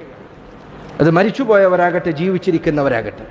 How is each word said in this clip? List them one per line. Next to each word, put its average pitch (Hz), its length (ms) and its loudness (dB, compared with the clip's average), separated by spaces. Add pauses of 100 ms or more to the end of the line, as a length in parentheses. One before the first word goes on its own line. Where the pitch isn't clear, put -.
(1000)
അത് 151 100 4
മരിച്ചുപോയവരാകട്ടെ, 180 1000 2
ജീവിച്ചിരിക്കുന്നവരാകട്ടെ, 151 1200 -2